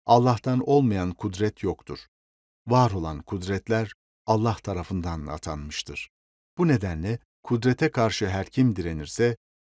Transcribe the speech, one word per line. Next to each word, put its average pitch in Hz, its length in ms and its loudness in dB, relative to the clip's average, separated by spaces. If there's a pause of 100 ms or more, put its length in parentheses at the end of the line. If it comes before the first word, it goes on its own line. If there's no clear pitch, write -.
Allah'tan 123 540 4
olmayan 107 520 2
kudret 101 500 -4
yoktur. 80 360 -6 (680)
Var 120 240 4
olan 80 320 -6
kudretler 101 720 -4 (340)
Allah 110 360 2
tarafından 85 640 -4
atanmıştır. 73 840 -10 (480)
Bu 175 100 2
nedenle 98 500 -2 (240)
kudrete 127 480 0
karşı 110 380 0
her 92 180 -2
kim 123 300 2
direnirse, 85 600 -2 (240)